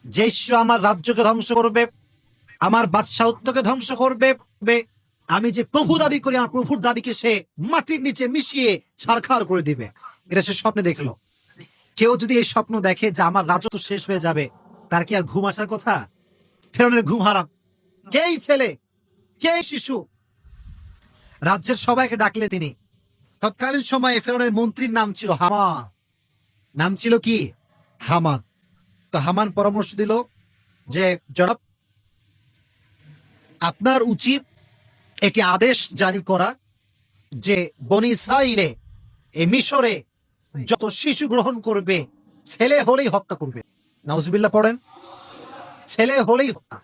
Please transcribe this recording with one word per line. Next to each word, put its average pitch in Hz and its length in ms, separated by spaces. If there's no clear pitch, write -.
যে 190 240
শিশু - 260
আমার 226 280
রাজ্যকে 208 400
ধ্বংস 220 280
করবে, 233 360
আমার 214 280
বাদশাহত্বকে 233 760
ধ্বংস 240 300
করবে। 262 420
আমি 208 240
যে 226 120
প্রভু 302 340
দাবি 294 220
করি, 254 180
আমার - 120
প্রভুর 254 300
দাবিকে 240 340
সে 214 300
মাটির 294 440
নিচে 262 260
মিশিয়ে 254 540
ছারখার 233 480
করে 180 160
দিবে। 127 280
এটা 180 120
সে 202 120
স্বপ্নে 214 300
দেখলো। 143 320
কেউ 240 220
যদি 233 200
এই 233 60
স্বপ্ন 220 380
দেখে 190 300
যে 180 100
আমার 175 260
রাজত্ব 185 320
শেষ - 280
হয়ে 190 120
যাবে, 156 300
তার 170 160
কি 214 100
আর 180 80
ঘুম 196 220
আসার 202 220
কথা? 202 420
ফেরাউনের 240 300
ঘুম 196 180
হারাম। 285 280
কেই 320 260
ছেলে, 254 400
কেই 339 240
শিশু? 247 420
রাজ্যের 190 340
সবাইকে 240 420
ডাকলে 214 320
তিনি। 160 260
তৎকালীন 254 400
সময়ে 254 380
ফেরাউনের 247 320
মন্ত্রীর 233 380
নাম 220 240
ছিল 202 180
হামান। 175 580
নাম 185 160
ছিল 233 220
কি? 220 340
হামান। 156 420
তো 160 80
হামান 180 320
পরামর্শ 202 440
দিল 220 280
যে, 180 320
"জনাব, 180 220
আপনার 233 440
উচিত 247 400
একটি 208 200
আদেশ 196 520
জারি 185 280
করা 190 340
যে 175 380
বনি 202 240
ইসরাইলে, 233 680
এ 165 120
মিশরে 240 580
যত 220 200
শিশু 277 420
গ্রহণ 240 320
করবে, 190 460
ছেলে 269 360
হলেই 262 260
হত্যা 196 280
করবে।" 127 260
নাউজুবিল্লাহ 175 460
পড়েন। 214 260
ছেলে 254 340
হলেই 240 300
হত্যা। - 320